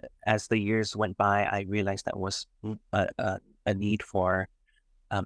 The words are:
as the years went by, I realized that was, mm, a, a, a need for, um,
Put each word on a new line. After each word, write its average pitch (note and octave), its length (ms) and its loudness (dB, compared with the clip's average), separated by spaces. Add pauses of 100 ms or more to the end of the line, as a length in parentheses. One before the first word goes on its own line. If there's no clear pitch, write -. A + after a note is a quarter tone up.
(280)
as G#2+ 220 2
the A#2 80 2
years G#2+ 360 0
went G#2 220 -2
by, G2+ 300 4
I G2+ 240 -2
realized G2 340 0
that - 160 -4
was, F#2+ 280 -4 (140)
mm, G#2+ 160 -6 (140)
a, G2+ 160 2 (100)
a, F#2+ 220 -2 (260)
a G#2+ 80 2
need G#2 300 0
for, F#2 460 0 (600)
um, G2 160 -2